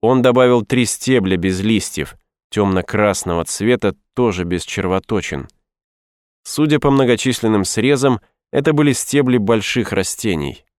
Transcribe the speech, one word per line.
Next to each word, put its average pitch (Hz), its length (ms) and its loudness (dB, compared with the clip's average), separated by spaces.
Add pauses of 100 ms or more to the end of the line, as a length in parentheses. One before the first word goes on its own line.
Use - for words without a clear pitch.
Он 123 200 2
добавил 123 420 4
три 123 200 0
стебля 104 520 0
без 92 240 -2
листьев, 98 560 -2 (340)
тёмно-красного 95 920 0
цвета, 104 520 -2 (180)
тоже 98 300 0
без 87 200 -4
червоточин. 92 840 -4 (960)
Судя 151 340 0
по 139 120 2
многочисленным 120 760 2
срезам, 127 560 0 (320)
это 139 200 0
были 147 200 2
стебли 127 440 0
больших 110 560 0
растений. 90 720 -4 (140)